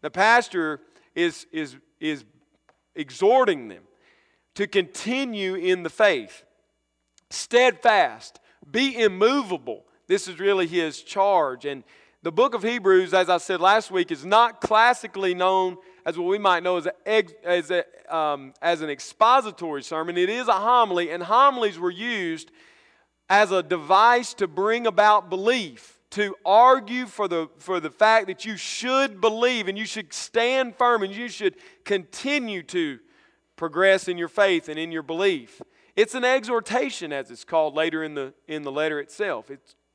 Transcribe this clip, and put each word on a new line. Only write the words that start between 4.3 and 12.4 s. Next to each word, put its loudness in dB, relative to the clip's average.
to -4
continue -4
in -2
the -6
faith, 0
steadfast, 0
be -2
immovable. 0
This -2
is -14
really 2
his -4
charge. 0
And -10
the -6
book 2